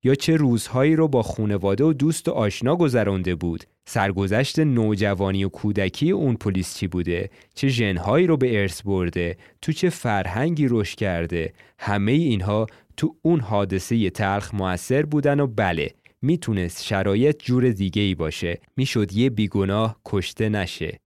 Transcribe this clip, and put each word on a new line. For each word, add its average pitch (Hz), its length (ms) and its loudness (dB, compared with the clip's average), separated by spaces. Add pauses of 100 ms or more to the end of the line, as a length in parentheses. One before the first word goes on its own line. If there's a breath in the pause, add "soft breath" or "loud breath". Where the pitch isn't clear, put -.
یا 131 120 6
چه 160 200 2
روزهایی 135 600 2
رو 160 120 4
با 131 140 2
خانواده 104 600 0
و 160 100 4
دوست 147 340 0
و - 40 0
آشنا 117 440 0
گذرانده 101 600 2
بود، 82 280 -4 (220)
سرگذشت 101 760 0
نوجوانی 101 840 2
و 95 60 -2
کودکی 101 640 -2
اون 151 240 2
پلیس 95 420 -4
چی 98 100 -4
بوده، 87 420 -2 (260 soft breath)
چه 139 120 -2
ژن‌هایی 113 600 2
رو 160 100 2
به 120 240 0
ارث 95 200 -4
برده، 87 560 -2 (240 soft breath)
تو 165 100 -4
چه 175 180 0
فرهنگی 120 800 -2
رشد 110 280 0
کرده، 85 560 -4 (260 soft breath)
همه 104 340 0
اینها 110 540 0 (300 loud breath)
تو - 240 -2
اون 165 180 2
حادثه 101 680 0
تلخ 101 440 -2
مؤثر 95 480 -2
بودن 147 380 0
و 139 80 2
بله، 92 440 -2 (300 soft breath)
میتونست 113 640 -2
شرایط 104 600 0
جور 123 260 2
دیگه‌ای 98 460 0
باشه، 82 440 -4 (180)
میشد 110 360 0
یه 123 160 2
بیگناه 107 760 0
کشته 104 440 -2
نشه. 92 560 -4